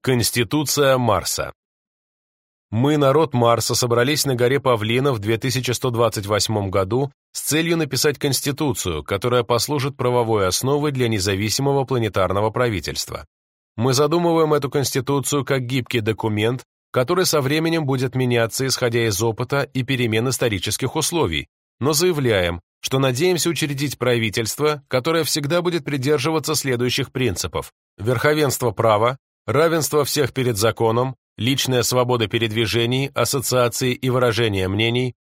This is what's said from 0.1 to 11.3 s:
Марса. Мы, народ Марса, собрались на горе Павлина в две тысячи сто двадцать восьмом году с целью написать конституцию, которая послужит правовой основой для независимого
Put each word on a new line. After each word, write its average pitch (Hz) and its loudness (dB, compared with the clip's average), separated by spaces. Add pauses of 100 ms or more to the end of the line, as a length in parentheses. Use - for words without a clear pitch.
Марса. 90 0 (1160)
Мы, 139 2
народ 143 4
Марса, 117 4
собрались 123 0
на 135 0
горе 123 2
Павлина 123 0
в 117 -4
две 110 -2
тысячи 127 -2
сто 131 -2
двадцать 113 0
восьмом 104 0
году 104 0 (200)
с - -10
целью 165 0
написать 147 -2
конституцию, 127 -2
которая 123 0
послужит 135 -2
правовой 120 2
основой 143 0
для 127 0
независимого 110 0